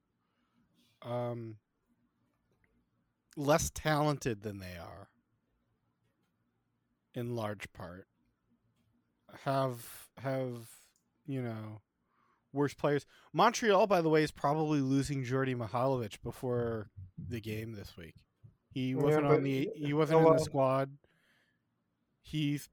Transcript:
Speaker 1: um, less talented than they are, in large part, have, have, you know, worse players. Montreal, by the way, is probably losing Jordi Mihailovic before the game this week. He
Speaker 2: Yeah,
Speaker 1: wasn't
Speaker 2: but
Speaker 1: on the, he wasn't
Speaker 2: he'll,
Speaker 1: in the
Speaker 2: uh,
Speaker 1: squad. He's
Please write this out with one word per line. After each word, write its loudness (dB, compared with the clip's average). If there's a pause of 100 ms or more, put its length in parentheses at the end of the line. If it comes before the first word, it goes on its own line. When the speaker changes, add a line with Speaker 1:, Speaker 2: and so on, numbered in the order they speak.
(1040)
Speaker 1:
um, -6 (1800)
less 2
talented 0
than -8
they -12
are, -16 (2000)
in -6
large -6
part, -16 (1400)
have, -2 (340)
have, -6 (580)
you -6
know, -10 (720)
worse 0
players. 0 (280)
Montreal, 4
by 4
the 2
way, 6
is 0
probably 0
losing 0
Jordi 0
Mihailovic -2
before -4 (300)
the -8
game -8
this -14
week. -18 (540)
He -4
Speaker 2:
Yeah, -2
Speaker 1:
wasn't 2
Speaker 2:
but 4
Speaker 1:
on 4
the, -2
he -4
wasn't 4
Speaker 2:
he'll, 10
Speaker 1:
in 8
the 2
Speaker 2:
uh, -4
Speaker 1:
squad. 2 (1300)
He's -4